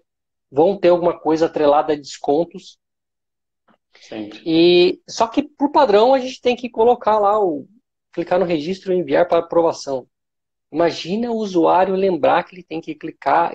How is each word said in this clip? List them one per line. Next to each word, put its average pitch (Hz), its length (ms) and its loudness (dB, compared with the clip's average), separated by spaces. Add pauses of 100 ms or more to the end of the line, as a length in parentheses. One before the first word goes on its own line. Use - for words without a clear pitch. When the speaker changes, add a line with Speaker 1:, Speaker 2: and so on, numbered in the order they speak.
(500)
Speaker 1:
vão 175 280 2
ter 180 100 2
alguma 170 300 2
coisa 156 260 0
atrelada 156 480 2
a 147 40 -2
descontos. 156 840 -6 (1200)
Speaker 2:
Sempre. 107 460 -16
Speaker 1:
E, 175 600 4
só - 200 -2
que, 269 160 -4
por - 280 -4
padrão, 247 440 4
a 269 40 2
gente 254 220 -8
tem 247 160 -2
que 240 140 -12
colocar 233 480 2
lá 208 200 2
o, 175 300 -4 (440)
clicar 175 260 -2
no 185 80 0
registro 180 480 -4
e - 20 0
enviar 160 320 0
para 170 120 0
aprovação. 160 640 -4 (680)
Imagina 170 580 -4
o 226 60 -6
usuário 185 580 0
lembrar 175 500 0
que - 100 -20
ele 180 80 -20
tem 160 180 -12
que 160 140 -12
clicar 160 600 -4